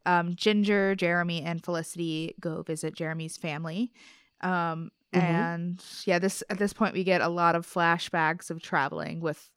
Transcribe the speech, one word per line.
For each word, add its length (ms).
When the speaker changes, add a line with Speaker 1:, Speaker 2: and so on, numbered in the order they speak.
Speaker 1:
Um, 280
Ginger, 600
Jeremy, 480
and 200
Felicity 800
go 220
visit 320
Jeremy's 420
family. 560
Um, 520
Speaker 2:
Mm-hmm. 140
Speaker 1:
and 580
yeah, 140
this, 280
at 100
this 140
point, 220
we 100
get 160
a 80
lot 260
of 120
flashbacks 840
of 140
traveling 580
with 360